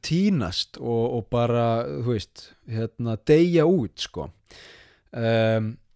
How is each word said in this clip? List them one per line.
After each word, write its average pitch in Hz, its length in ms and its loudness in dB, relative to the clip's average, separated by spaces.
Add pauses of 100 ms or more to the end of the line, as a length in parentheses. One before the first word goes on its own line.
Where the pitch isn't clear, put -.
tínast 165 760 -2
og, 117 240 -2 (140)
og 110 140 -6
bara, 120 520 0
þú 127 300 -4
veist, - 300 -8 (240)
hérna, 113 480 -4
deyja 160 520 4
út, 170 320 0
sko. - 280 -10 (840)
Ehm, 113 640 0 (220)